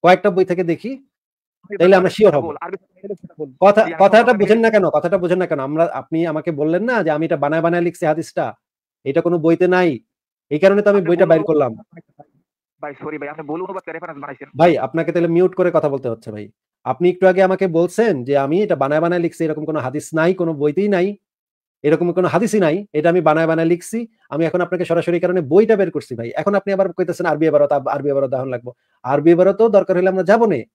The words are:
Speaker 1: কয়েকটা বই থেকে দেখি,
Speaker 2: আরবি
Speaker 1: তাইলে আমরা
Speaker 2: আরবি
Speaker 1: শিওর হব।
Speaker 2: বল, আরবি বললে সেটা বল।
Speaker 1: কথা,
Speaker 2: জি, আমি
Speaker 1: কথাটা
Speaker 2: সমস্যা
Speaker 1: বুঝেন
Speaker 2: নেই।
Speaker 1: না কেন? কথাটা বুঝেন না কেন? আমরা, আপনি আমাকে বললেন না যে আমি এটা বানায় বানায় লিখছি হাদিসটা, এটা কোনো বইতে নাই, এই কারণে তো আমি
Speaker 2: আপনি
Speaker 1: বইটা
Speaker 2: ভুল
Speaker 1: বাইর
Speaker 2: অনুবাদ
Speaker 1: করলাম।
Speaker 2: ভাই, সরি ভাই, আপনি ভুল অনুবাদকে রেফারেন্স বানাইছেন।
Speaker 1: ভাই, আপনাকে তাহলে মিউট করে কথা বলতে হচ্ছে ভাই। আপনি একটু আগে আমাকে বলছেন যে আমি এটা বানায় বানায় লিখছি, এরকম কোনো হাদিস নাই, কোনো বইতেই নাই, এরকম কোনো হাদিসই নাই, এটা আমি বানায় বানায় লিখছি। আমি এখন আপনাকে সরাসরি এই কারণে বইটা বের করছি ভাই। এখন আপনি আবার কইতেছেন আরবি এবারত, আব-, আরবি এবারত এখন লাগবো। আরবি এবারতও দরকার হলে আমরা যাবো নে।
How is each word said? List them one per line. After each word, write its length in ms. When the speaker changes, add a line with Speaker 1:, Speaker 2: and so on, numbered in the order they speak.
Speaker 1:
কয়েকটা 280
বই 140
থেকে 180
দেখি, 260
Speaker 2:
আরবি 880
Speaker 1:
তাইলে 180
আমরা 120
Speaker 2:
আরবি 80
Speaker 1:
শিওর 200
হব। 100
Speaker 2:
বল, 160
আরবি 200
বললে 340
সেটা 220
বল। 140
Speaker 1:
কথা, 200
Speaker 2:
জি, 120
আমি 60
Speaker 1:
কথাটা 180
Speaker 2:
সমস্যা 200
Speaker 1:
বুঝেন 200
Speaker 2:
নেই। 60
Speaker 1:
না 60
কেন? 200
কথাটা 280
বুঝেন 200
না 100
কেন? 120
আমরা, 240
আপনি 440
আমাকে 240
বললেন 320
না 200
যে 80
আমি 140
এটা 120
বানায় 240
বানায় 220
লিখছি 220
হাদিসটা, 500
এটা 180
কোনো 160
বইতে 300
নাই, 320
এই 100
কারণে 220
তো 80
আমি 100
Speaker 2:
আপনি 100
Speaker 1:
বইটা 160
Speaker 2:
ভুল 40
Speaker 1:
বাইর 120
Speaker 2:
অনুবাদ 60
Speaker 1:
করলাম। 240
Speaker 2:
ভাই, 120
সরি 140
ভাই, 120
আপনি 140
ভুল 200
অনুবাদকে 280
রেফারেন্স 300
বানাইছেন। 360
Speaker 1:
ভাই, 200
আপনাকে 340
তাহলে 160
মিউট 280
করে 180
কথা 160
বলতে 200
হচ্ছে 220
ভাই। 200
আপনি 260
একটু 180
আগে 160
আমাকে 240
বলছেন 560
যে 140
আমি 260
এটা 120
বানায় 260
বানায় 200
লিখছি, 240
এরকম 200
কোনো 140
হাদিস 340
নাই, 200
কোনো 200
বইতেই 340
নাই, 300
এরকম 300
কোনো 140
হাদিসই 320
নাই, 340
এটা 160
আমি 120
বানায় 260
বানায় 200
লিখছি। 400
আমি 160
এখন 160
আপনাকে 240
সরাসরি 280
এই 60
কারণে 220
বইটা 340
বের 160
করছি 240
ভাই। 200
এখন 200
আপনি 180
আবার 200
কইতেছেন 320
আরবি 220
এবারত, 240
আব-, 180
আরবি 200
এবারত 240
এখন 160
লাগবো। 220
আরবি 280
এবারতও 380
দরকার 280
হলে 120
আমরা 140
যাবো 220
নে। 300